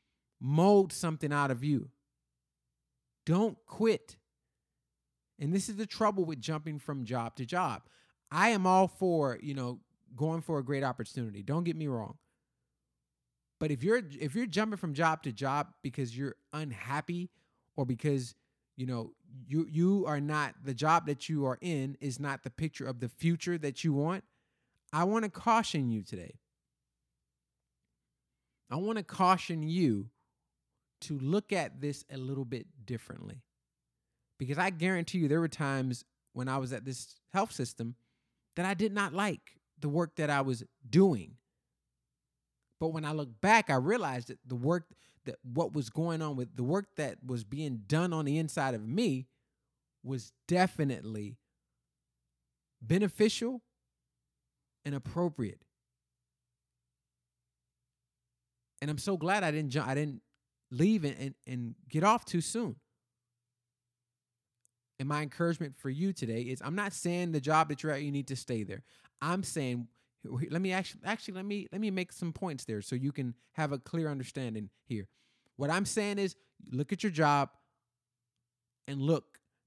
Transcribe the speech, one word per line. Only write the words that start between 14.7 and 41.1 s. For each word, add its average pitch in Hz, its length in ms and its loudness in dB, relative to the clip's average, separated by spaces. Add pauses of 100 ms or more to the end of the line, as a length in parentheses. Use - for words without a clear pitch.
from 156 160 -4
job 160 300 2
to 131 80 -4
job 139 340 -2 (160)
because 123 340 -4
you're 135 200 -6 (180)
unhappy 151 760 -6 (480)
or 143 80 0
because, 127 500 0 (440)
you 127 80 -4
know, 120 260 -6 (340)
you, 156 240 0
you 180 360 4
are 151 120 0
not, 147 360 0 (100)
the 135 80 -2
job 156 360 4
that 143 200 -4
you 151 160 0
are 127 160 0
in 139 400 -2
is 131 180 -4
not 139 240 -4
the 135 60 -8
picture 151 380 -6
of 127 140 -6
the 123 100 -2
future 170 480 0
that 143 260 -4
you 160 80 4
want, 151 320 0 (680)
I 165 100 4
wanna 214 240 4
caution 185 640 2
you 107 120 0
today. - 360 -12 (2250)
I 127 60 -4
wanna 208 260 -2
caution 180 600 2
you 151 460 2 (960)
to 147 160 -6
look 170 340 0
at 143 300 -2
this 143 280 -4
a 135 60 -10
little 131 300 -4
bit 120 200 -8 (200)
differently. 117 560 -10 (960)
Because 139 180 -4
I 180 140 2
guarantee 175 480 0
you 156 100 4
there 151 100 4
were 170 100 2
times 135 540 -2 (300)
when 127 160 -6
I 135 80 -2
was 131 160 -4
at 120 140 -8
this - 340 -12 (140)
health 196 180 2
system 120 420 -6 (640)
that 175 80 -2
I 190 80 0
did 196 220 0
not 196 180 0
like 196 480 -2 (200)
the 147 100 -2
work 160 260 0
that 151 140 0
I 143 100 4
was 131 240 0 (240)
doing. 147 440 6 (1500)